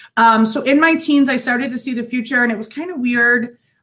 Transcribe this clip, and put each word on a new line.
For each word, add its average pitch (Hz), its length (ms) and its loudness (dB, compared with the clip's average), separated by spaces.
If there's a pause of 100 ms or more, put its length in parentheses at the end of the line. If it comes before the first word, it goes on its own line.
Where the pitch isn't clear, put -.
(160)
Um, 220 300 6
so 220 160 -4
in 277 180 2
my 320 140 4
teens, 285 340 2
I 254 80 0
started 247 360 -4
to 254 60 -8
see 262 140 -8
the 233 120 -6
future, 240 400 -4
and 233 80 0
it 208 60 -4
was 220 100 -12
kinda 349 280 -10
weird. 240 640 0 (240)